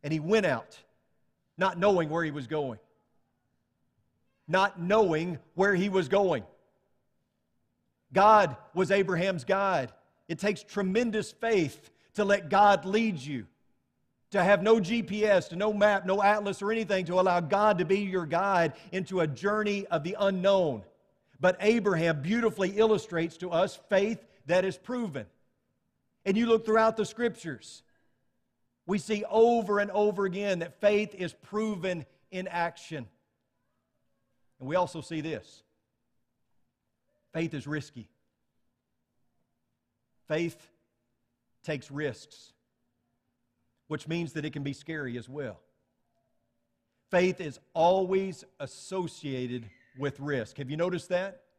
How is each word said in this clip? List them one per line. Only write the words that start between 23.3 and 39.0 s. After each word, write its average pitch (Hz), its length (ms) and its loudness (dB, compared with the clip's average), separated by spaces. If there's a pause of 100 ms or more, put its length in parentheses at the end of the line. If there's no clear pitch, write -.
to 180 140 -8
us 175 260 0 (100)
faith 202 340 0 (240)
that 180 200 2
is 190 120 -6
proven. 196 480 -8 (1000)
And 196 100 0
you 233 120 2
look 226 180 2
throughout 220 320 2
the 208 80 0
Scriptures, - 760 -8 (1040)
we 196 120 -2
see 208 320 -4
over 220 500 4
and 202 120 -2
over 202 340 0
again 190 340 -2
that 165 220 -10
faith 208 340 2
is 180 160 -6
proven 190 720 -6 (240)
in 185 200 -8
action. 165 580 -6 (1500)
And 131 80 -14
we 151 80 -4
also 180 240 -2
see 156 220 -8
this. 147 420 -10 (1700)
Faith 165 200 -6
is 135 120 -8
risky. 139 440 -10 (2250)